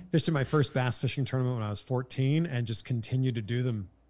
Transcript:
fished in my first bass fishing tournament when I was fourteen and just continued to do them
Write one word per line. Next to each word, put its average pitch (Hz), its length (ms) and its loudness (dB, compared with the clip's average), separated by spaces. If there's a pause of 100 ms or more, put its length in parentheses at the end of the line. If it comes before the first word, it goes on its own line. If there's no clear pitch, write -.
fished - 180 2
in 165 60 2
my 135 100 2
first 147 300 2
bass 127 260 0
fishing 135 240 0
tournament 127 340 0
when 110 80 -2
I 104 40 -2
was 101 100 -4
fourteen 131 680 0
and 120 180 -2
just 113 180 -4
continued 127 520 0
to 117 60 -2
do 117 200 -2
them 110 260 -2 (220)